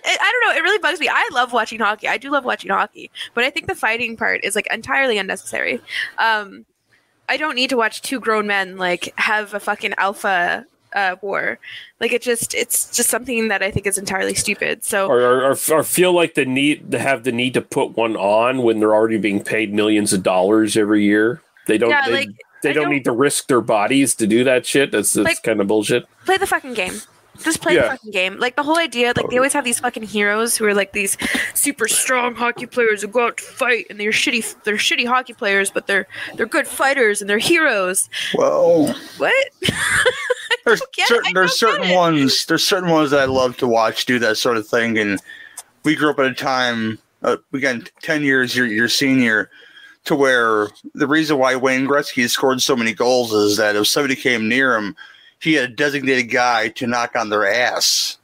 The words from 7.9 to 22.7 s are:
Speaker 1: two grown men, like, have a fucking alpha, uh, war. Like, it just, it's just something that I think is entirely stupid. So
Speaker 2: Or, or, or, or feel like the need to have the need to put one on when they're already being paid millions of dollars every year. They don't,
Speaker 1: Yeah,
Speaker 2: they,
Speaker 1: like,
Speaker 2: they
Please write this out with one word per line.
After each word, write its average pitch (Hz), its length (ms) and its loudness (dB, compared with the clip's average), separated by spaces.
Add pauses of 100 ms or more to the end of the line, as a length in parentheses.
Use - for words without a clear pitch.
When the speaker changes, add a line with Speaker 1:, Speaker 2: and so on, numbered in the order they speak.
Speaker 1:
two 269 160 -6
grown 214 280 0
men, 190 320 -2
like, 180 380 -4
have 208 380 -2
a 202 60 -6
fucking 208 380 -4
alpha, 190 680 -2 (300)
uh, 190 260 -2
war. 196 380 -4 (420)
Like, 233 120 -2
it 233 100 -2
just, 233 320 -4
it's - 420 -4
just 240 140 0
something 233 380 -2
that 190 140 0
I 190 80 -2
think 202 160 -6
is 190 120 -2
entirely 196 360 -4
stupid. - 500 -4
So 196 240 -2
Speaker 2:
Or, 123 120 4
or, 127 320 4
or, 127 40 2 (140)
or 156 140 2
feel 180 280 2
like 170 220 2
the 147 120 0
need 139 460 0
to 123 60 -2
have 123 260 -2
the 127 80 0
need 123 220 -2
to 120 80 2
put - 340 -4
one 110 200 0
on 113 460 2
when 110 180 2
they're 107 140 4
already 110 240 4
being 101 240 0
paid 107 300 -2
millions 104 400 2
of 95 100 0
dollars 101 540 4
every 104 280 4
year. 107 360 2 (260)
They 110 120 2
don't, 117 120 4
Speaker 1:
Yeah, 277 160 2
Speaker 2:
they, 247 60 0
Speaker 1:
like, 117 160 -2 (340)
Speaker 2:
they 143 80 2